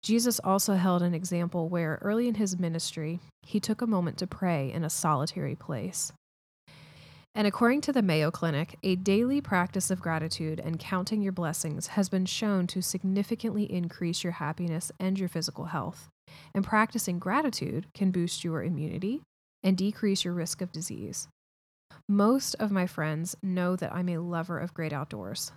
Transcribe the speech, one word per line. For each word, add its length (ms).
Jesus 400
also 340
held 260
an 100
example 560
where, 320
early 280
in 80
his 220
ministry, 640
he 180
took 220
a 40
moment 320
to 80
pray 460
in 120
a 40
solitary 640
place. 580
And 120
according 360
to 100
the 80
Mayo 300
Clinic, 520
a 140
daily 460
practice 480
of 100
gratitude 640
and 160
counting 400
your 120
blessings 560
has 200
been 160
shown 440
to 120
significantly 920
increase 540
your 80
happiness 680
and 200
your 100
physical 380
health. 420
And 100
practicing 540
gratitude 680
can 160
boost 340
your 180
immunity 580
and 140
decrease 480
your 80
risk 300
of 100
disease. 560
Most 460
of 180
my 140
friends 560
know 340
that 160
I'm 160
a 100
lover 400
of 160
great 180
outdoors. 640